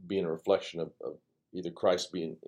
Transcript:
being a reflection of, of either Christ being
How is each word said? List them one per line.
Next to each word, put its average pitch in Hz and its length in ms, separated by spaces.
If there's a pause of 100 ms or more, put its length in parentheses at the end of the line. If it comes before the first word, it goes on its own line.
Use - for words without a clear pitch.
being 95 180
a 82 60
reflection 85 500
of, 80 100 (120)
of 76 120 (380)
either 87 180
Christ 90 420
being 82 240 (120)